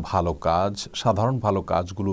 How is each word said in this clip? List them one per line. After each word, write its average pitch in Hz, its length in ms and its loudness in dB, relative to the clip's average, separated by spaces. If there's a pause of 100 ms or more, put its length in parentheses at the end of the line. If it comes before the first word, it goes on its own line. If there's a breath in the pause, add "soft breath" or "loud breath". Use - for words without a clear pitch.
ভালো 87 320 0
কাজ, 87 400 0 (200)
সাধারণ 113 440 2
ভালো 101 240 0
কাজগুলো 92 500 -2